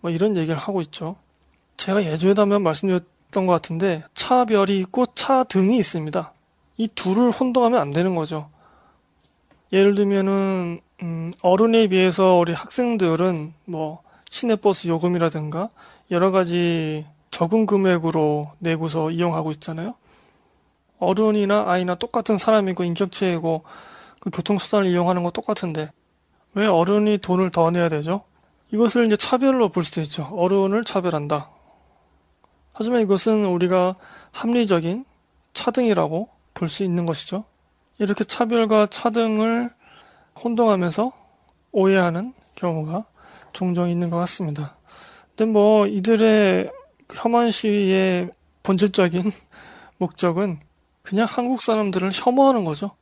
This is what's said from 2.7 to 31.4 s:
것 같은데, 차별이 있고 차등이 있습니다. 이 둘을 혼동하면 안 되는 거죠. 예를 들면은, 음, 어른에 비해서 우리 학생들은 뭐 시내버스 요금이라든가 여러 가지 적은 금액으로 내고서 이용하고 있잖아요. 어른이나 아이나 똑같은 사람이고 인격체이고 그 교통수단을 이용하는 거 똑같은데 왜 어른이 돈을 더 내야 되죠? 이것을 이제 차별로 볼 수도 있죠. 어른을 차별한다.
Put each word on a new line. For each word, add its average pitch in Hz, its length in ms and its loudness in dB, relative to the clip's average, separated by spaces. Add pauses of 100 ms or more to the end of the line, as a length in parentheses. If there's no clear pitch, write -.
것 180 60 4
같은데, 165 500 -2 (100)
차별이 214 680 2
있고 214 260 0
차등이 254 680 2
있습니다. 165 560 -2 (460)
이 226 100 -2
둘을 226 420 0
혼동하면 247 480 2
안 143 120 -2
되는 175 240 0
거죠. 156 340 -6 (1200)
예를 196 240 4
들면은, 196 840 0 (200)
음, 165 300 -8 (100)
어른에 220 460 4
비해서 185 480 4
우리 170 180 2
학생들은 175 1000 -2 (120)
뭐 160 360 -8 (280)
시내버스 208 580 0
요금이라든가 165 840 -2 (420)
여러 180 200 2
가지 170 720 0 (260)
적은 208 340 0
금액으로 165 760 0 (160)
내고서 160 520 -4
이용하고 165 400 -2
있잖아요. 160 440 -10 (1040)
어른이나 208 680 2
아이나 180 280 0
똑같은 226 420 -2
사람이고 190 460 2
인격체이고 170 800 -2 (560)
그 - 120 -8
교통수단을 196 580 0
이용하는 175 340 0
거 175 80 -2
똑같은데 165 600 -6 (640)
왜 208 120 0
어른이 202 540 2
돈을 180 320 0
더 165 180 2
내야 170 200 0
되죠? 156 340 -4 (480)
이것을 233 340 2
이제 214 100 2
차별로 254 540 2
볼 175 140 -2
수도 - 180 -4
있죠. 156 220 -6
어른을 196 600 0
차별한다. 151 680 -4 (1200)